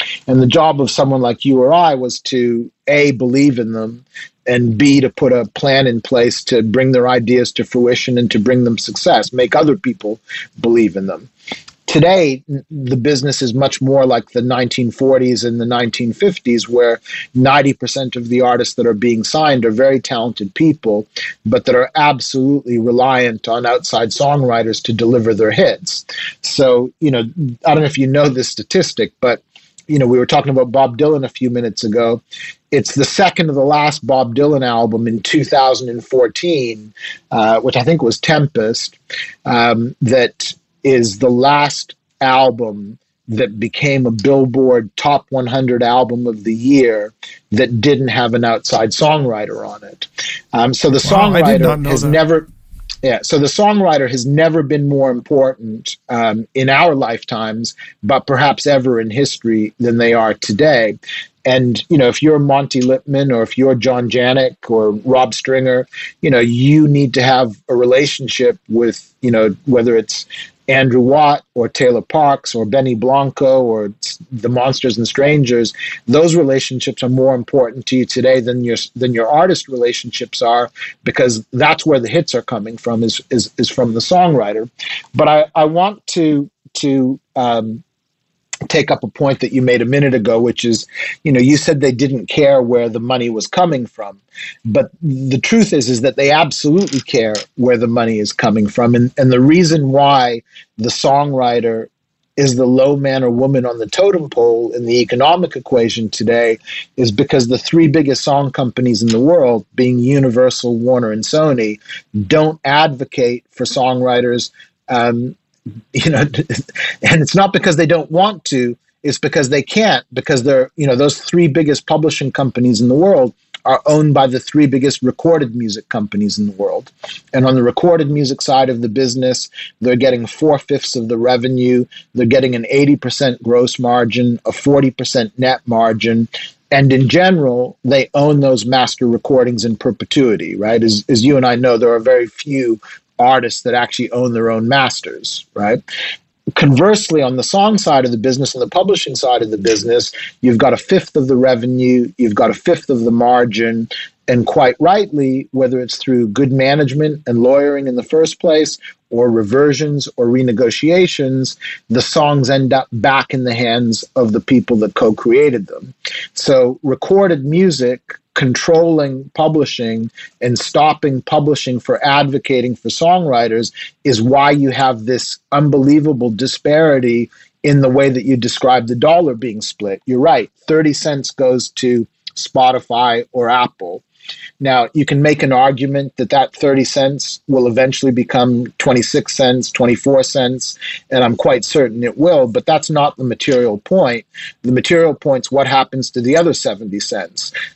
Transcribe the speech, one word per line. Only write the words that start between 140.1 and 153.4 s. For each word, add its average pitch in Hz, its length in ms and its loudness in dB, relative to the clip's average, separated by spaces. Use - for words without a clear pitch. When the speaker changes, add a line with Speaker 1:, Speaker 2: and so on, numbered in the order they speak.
Speaker 1:
right? 110 260 0
As, 107 260 0
as 117 160 0
you 139 140 4
and 127 80 2
I 120 80 2
know, 120 240 2
there 117 160 2
are 117 60 0
very 123 260 2
few 123 560 -4
artists 123 420 2
that 120 140 -2
actually 123 340 -4
own 123 240 -2
their 113 160 -2
own 113 180 -2
masters, - 840 -4
right? 104 300 -2
Conversely, 156 640 4
on 127 140 -2
the 123 80 -2
song 202 340 2
side 139 260 2
of 127 60 -2
the 120 80 -2
business 127 380 -2
and 123 80 -4
the 104 40 -2
publishing 180 480 -2
side 123 280 0
of 107 80 -4
the 104 80 -4
business, 113 520 0
you've 120 160 4
got 131 160 4
a - 40 0
fifth - 380 -2
of 135 120 0
the 135 80 2
revenue, 127 840 2
you've 113 160 0
got 110 160 2
a 104 60 -2
fifth - 340 -2
of 123 120 0
the 117 100 0
margin, 117 760 0